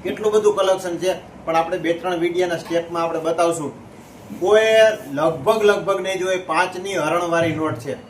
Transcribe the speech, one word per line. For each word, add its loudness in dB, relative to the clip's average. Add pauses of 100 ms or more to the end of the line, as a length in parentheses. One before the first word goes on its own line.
કેટલું -2
બધું 4
કલેક્શન 0
છે, -2 (300)
પણ -4
આપણે 0
બે -2
ત્રણ -4
વીડિયોના -2
સ્ટેપમાં -4
આપણે -2
બતાવશું. 0 (680)
કોઈ 4 (360)
લગભગ, 0
લગભગ 2
નહીં -4
જોઈ -2
પાંચની -2
હરણવાળી 0
નોટ -2
છે -8 (160)